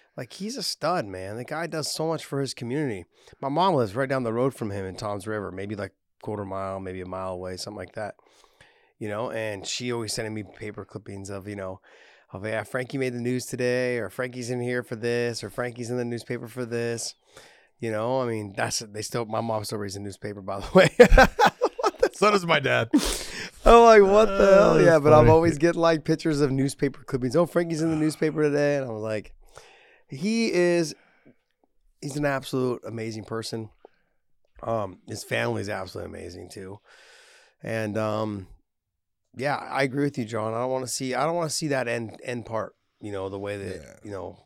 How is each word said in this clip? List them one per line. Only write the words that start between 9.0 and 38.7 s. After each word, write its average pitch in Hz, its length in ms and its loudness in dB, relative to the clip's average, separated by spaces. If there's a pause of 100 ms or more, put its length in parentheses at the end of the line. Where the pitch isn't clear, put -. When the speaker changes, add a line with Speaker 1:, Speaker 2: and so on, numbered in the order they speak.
Speaker 1:
You 110 80 -6
know, 107 240 -6
and 107 340 -6
she 123 240 -6
always 117 220 -6
sending 110 220 -6
me 107 100 -8
paper 104 400 -14
clippings 101 460 -14
of, 98 180 -12
you 104 80 -10
know, 95 240 -10 (500)
of, 101 160 -10
"Yeah, 110 160 -4
Frankie 127 360 -6
made 127 160 -2
the 120 60 -6
news 123 260 -2
today," 123 520 -2
or, 104 100 -6
"Frankie's 123 420 -8
in 123 100 -4
here 123 240 -2
for 123 100 -10
this," 120 480 -2
or, 104 80 -10
"Frankie's 120 400 -8
in 123 60 -2
the 123 80 -2
newspaper 120 420 -8
for 123 180 -8
this." 117 520 -6 (640)
You 117 100 -4
know, 117 300 -2
I 127 60 -2
mean, 107 300 -6
that's, 117 220 -4
they 107 240 -10
still, 120 220 -4
my 110 160 -4
mom 110 240 -4
still 107 140 -8
reads 101 160 -8
the 101 60 -10
newspaper, 101 400 -12
by 98 200 -8
the - 100 -10
<laughs> - 80 -16
way. 170 160 6 (1300)
Speaker 2:
So 208 80 6
does 190 160 2
my 156 140 2
dad. 123 320 0
Speaker 1:
<laughs> - 720 -2
I'm 233 180 12
like, 220 200 12
"What 208 240 6
the 202 80 -2 (140)
Speaker 2:
Uh, 196 60 10 (200)
Speaker 1:
hell?" - 60 6
Yeah, 175 120 8
Speaker 2:
that's 156 100 6
Speaker 1:
but 143 100 8
I'm - 100 10
Speaker 2:
funny. 156 80 8
Speaker 1:
always 165 280 6
getting, 170 220 2
like, 165 240 2
pictures 156 360 0
of 139 120 2
newspaper 135 520 -2
clippings. 127 300 -4
"Oh, 165 120 4
Frankie's 165 360 -2
in 165 80 0
the 160 60 0
newspaper 156 460 0
today." 143 340 2
And 135 100 -4
I'm 113 120 -8
like, 107 360 -6 (720)
he 220 460 -2
is, 175 420 2 (1080)
he's 143 160 -10
an 147 80 -2
absolute 135 640 -2
amazing 110 380 -8
person. 113 460 -8 (920)
Um, 104 460 -4
his 107 160 -10
family's 113 440 -4
absolutely 92 480 -10
amazing 90 340 -16
too. 98 280 -16 (840)
And, 110 360 -4
um, 107 480 -4 (920)